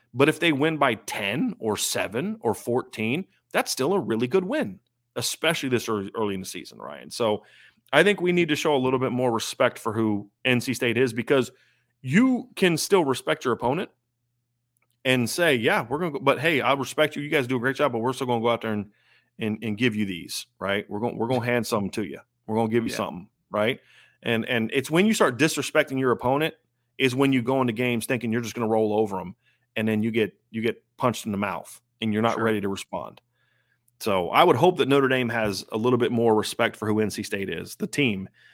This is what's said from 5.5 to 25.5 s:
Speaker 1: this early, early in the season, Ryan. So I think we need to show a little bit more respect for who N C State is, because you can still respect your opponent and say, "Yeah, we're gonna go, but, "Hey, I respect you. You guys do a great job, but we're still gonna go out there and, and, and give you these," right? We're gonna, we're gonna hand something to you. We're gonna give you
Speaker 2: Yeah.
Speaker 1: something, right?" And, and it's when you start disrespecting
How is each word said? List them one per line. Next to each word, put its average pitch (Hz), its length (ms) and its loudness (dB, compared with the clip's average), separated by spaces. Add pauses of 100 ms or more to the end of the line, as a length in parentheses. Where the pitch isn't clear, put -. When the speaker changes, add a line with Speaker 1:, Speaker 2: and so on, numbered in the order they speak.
Speaker 1:
this 120 180 0
early, 101 280 -4
early 104 180 -2
in 95 60 -6
the 92 80 -10
season, - 320 -14
Ryan. 69 320 -16
So 107 320 0 (480)
I 151 120 6
think 202 160 4
we 180 120 0
need 175 160 2
to 147 80 0
show 151 200 2
a 131 40 4
little 127 200 2
bit 123 120 0
more 123 200 0
respect 117 460 0
for 110 160 -6
who 107 380 0 (120)
N 123 180 4
C 131 120 -4
State 117 240 0
is, 123 160 2
because 123 380 0 (500)
you 226 540 2
can 175 220 4
still 185 260 2
respect 139 400 -2
your 120 100 0
opponent 131 380 -2 (1120)
and 127 260 2
say, 165 260 2
"Yeah, 139 320 2
we're 143 120 -4
gonna 175 120 -4
go, 139 80 -6
but, 135 200 2
"Hey, 147 220 2
I 123 120 2
respect 147 420 0
you. 147 60 -6
You 147 80 -8
guys 147 160 2
do 127 120 -2
a - 20 0
great 131 160 -2
job, 143 160 2
but 117 80 -4
we're 127 140 -2
still 131 140 -6
gonna 120 140 0
go 117 80 0
out 117 120 0
there 113 120 -4
and, 104 160 -4 (480)
and, 110 240 -4
and 107 160 -6
give 120 180 0
you 107 100 0
these," 87 420 -10 (100)
right? 98 320 -4
We're 104 120 -6
gonna, 117 140 -4
we're 113 120 -2
gonna 123 180 0
hand 120 220 0
something 101 240 -2
to 110 120 -6
you. 69 160 -10 (280)
We're 107 80 -4
gonna 113 140 2
give 117 160 0
you 95 60 -4
Speaker 2:
Yeah. 110 60 -6
Speaker 1:
something, 90 320 -8 (220)
right?" 107 300 -2 (420)
And, 113 220 0
and 117 280 -2
it's 131 160 -2
when 175 160 2
you 220 80 2
start 143 240 2
disrespecting 147 600 0